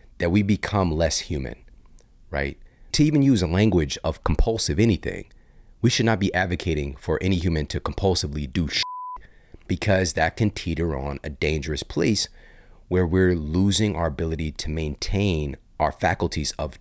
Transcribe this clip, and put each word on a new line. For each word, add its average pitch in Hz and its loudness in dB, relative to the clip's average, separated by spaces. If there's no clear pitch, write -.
that 85 0
we 101 4
become 98 0
less 78 0
human, 65 -6
right? 71 -4
To 156 2
even 147 4
use 131 4
a 85 2
language 90 2
of - -4
compulsive 80 2
anything, 101 0
we 120 4
should 113 2
not 110 2
be 98 2
advocating 82 -2
for - -4
any 95 2
human 82 0
to - -4
compulsively 76 -2
do 80 0
shit, - -4
because 92 0
that 82 -2
can 104 2
teeter 82 -4
on 69 -6
a 78 -8
dangerous 76 -2
place - 0
where 90 2
we're 90 4
losing 92 2
our 85 0
ability 78 -4
to - -8
maintain 78 -2
our 76 2
faculties 85 -2
of - -8